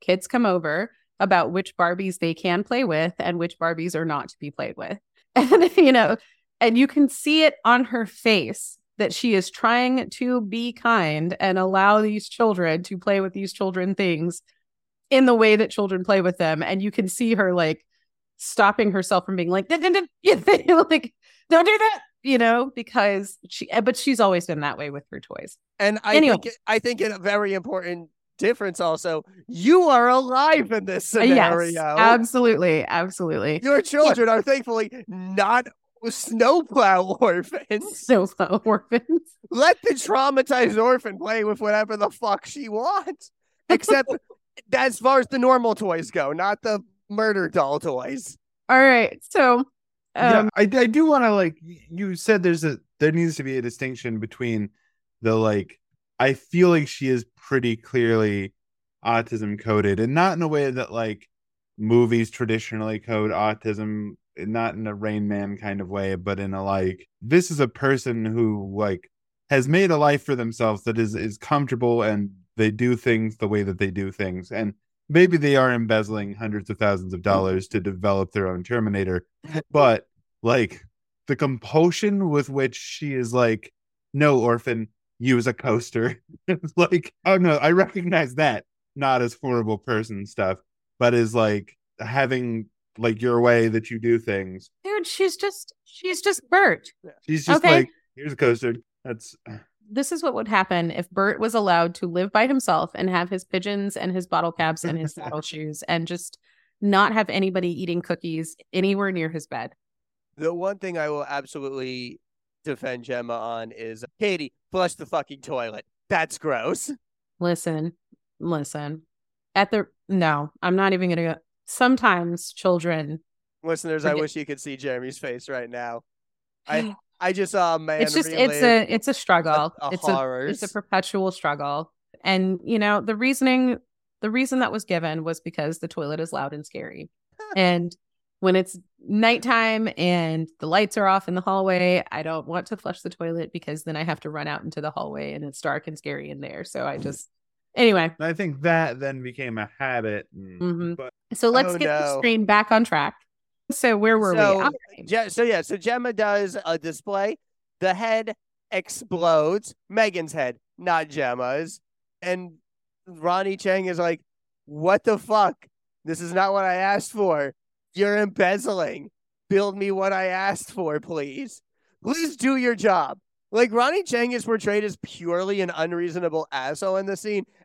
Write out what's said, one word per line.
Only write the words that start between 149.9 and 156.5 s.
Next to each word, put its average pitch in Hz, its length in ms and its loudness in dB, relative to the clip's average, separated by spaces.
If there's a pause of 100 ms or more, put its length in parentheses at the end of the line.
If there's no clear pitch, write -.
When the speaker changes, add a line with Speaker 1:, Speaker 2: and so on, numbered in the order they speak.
Speaker 3:
And, 180 300 -14
Speaker 1:
Mm-hmm. 175 320 -4
Speaker 3:
but 131 180 -14 (220)
Speaker 1:
So 233 160 2
let's 233 240 2
Speaker 2:
Oh, 175 40 -4
Speaker 1:
get - 80 0
the 151 180 0 (120)
Speaker 2:
no. 135 40 -4
Speaker 1:
train 220 240 2
back 208 260 2
on 226 140 6
track. 147 300 -2 (560)
So 240 260 2
where 220 220 4
were 196 160 0
we? 220 60 2
Speaker 2:
So, 202 200 6
Speaker 1:
All 247 100 2 (260)
right. 170 100 -20
Speaker 2:
Je-, 220 240 0
so 226 120 0
yeah, 220 200 2
so 180 140 -6
Gemma 240 360 -4
does 202 520 0